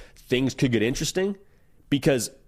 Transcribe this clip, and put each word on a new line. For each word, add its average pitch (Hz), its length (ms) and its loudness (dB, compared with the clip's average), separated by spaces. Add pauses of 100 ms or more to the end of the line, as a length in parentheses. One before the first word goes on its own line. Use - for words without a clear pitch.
(160)
things 127 380 -2
could 139 180 0
get 110 100 2
interesting 185 540 -2 (540)
because 139 400 2 (180)